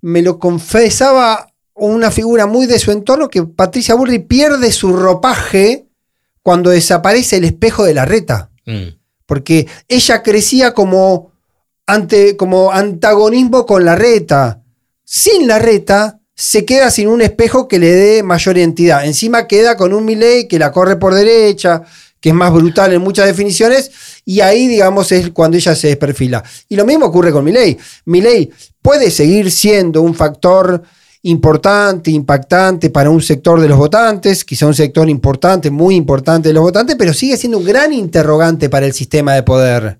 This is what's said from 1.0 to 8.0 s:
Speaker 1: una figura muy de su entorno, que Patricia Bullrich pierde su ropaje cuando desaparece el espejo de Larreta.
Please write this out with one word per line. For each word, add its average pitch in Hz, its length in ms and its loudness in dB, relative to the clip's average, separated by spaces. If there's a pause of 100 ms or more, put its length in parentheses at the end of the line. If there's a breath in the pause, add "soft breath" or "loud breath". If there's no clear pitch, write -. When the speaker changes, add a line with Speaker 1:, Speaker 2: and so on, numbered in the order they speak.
Speaker 1:
una 214 360 -2
figura 226 360 -2
muy 247 200 0
de 233 120 0
su 214 140 -2
entorno, 262 380 -2
que 180 140 -2
Patricia 190 500 -2
Bullrich 247 320 -2
pierde 269 460 0
su 185 220 -2
ropaje 196 920 -2 (560)
cuando 175 280 0
desaparece 185 680 0
el 175 60 -2
espejo 214 400 -2
de 165 100 2
Larreta. 135 560 -4 (160)